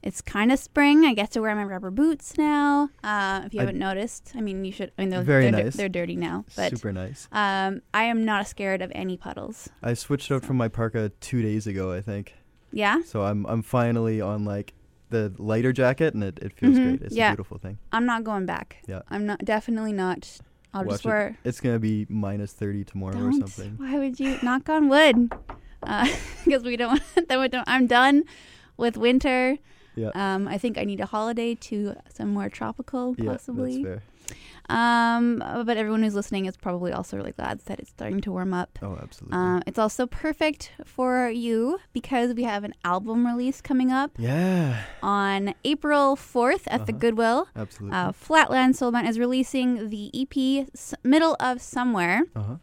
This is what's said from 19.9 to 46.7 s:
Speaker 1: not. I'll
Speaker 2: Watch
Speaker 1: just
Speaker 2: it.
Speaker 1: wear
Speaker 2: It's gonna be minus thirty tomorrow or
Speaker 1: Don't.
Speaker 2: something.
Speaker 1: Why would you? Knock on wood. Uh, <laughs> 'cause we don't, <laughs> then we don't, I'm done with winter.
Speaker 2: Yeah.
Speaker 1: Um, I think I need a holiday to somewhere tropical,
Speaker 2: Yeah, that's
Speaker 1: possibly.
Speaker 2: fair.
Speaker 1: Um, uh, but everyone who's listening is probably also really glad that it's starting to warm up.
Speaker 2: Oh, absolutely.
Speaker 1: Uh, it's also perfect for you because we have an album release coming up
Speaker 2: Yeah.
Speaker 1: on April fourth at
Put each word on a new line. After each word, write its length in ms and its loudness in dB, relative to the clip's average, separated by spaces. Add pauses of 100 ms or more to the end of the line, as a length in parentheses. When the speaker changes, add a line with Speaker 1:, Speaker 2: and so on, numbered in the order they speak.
Speaker 1:
not. 460 -4 (340)
I'll 100 -4
Speaker 2:
Watch 100 -2
Speaker 1:
just 120 -6
Speaker 2:
it. 20 0
Speaker 1:
wear 360 0
Speaker 2:
It's 180 -4
gonna 180 2
be 300 0
minus 440 -4
thirty 300 -6
tomorrow 320 -6
or 140 -2
Speaker 1:
Don't. 180 0
Speaker 2:
something. 300 -12
Speaker 1:
Why 220 -4
would 200 -4
you? 220 -2
Knock 260 0
on 220 4
wood. 420 6 (520)
Uh, 240 0 (200)
<laughs> 220 -2
'cause 140 4
we 120 -2
don't, 260 2 (140)
<laughs> 140 2
then 100 4
we 80 2
don't, 200 -2
I'm 180 4
done 380 8 (540)
with 200 0
winter. 600 4 (380)
Speaker 2:
Yeah. 200 -4
Speaker 1:
Um, 320 -2
I 100 -6
think 220 -4
I 40 -2
need 160 -4
a 60 -2
holiday 500 -4
to 400 -6 (160)
somewhere 380 -4
tropical, 680 -6
Speaker 2:
Yeah, 80 -4
that's 200 -6
Speaker 1:
possibly. 380 -6
Speaker 2:
fair. 200 -8 (640)
Speaker 1:
Um, 760 2
uh, 200 -6
but 140 0
everyone 240 0
who's 140 2
listening 320 -2
is 100 -8
probably 340 -4
also 260 -6
really 160 -8
glad 340 -6
that 120 -10
it's 120 -16
starting 300 -6
to 100 -6
warm 200 -4
up. 300 -6
Speaker 2:
Oh, 180 -8
absolutely. 380 -8
Speaker 1:
Uh, 300 2
it's 100 -6
also 300 0
perfect 640 -4 (120)
for 460 0
you 480 0 (160)
because 400 0
we 100 -4
have 200 -4
an 100 -8 (100)
album 440 0
release 340 -2
coming 300 2
up 260 0
Speaker 2:
Yeah. 640 2 (220)
Speaker 1:
on 500 0 (100)
April 520 2
fourth 520 0
at 200 -2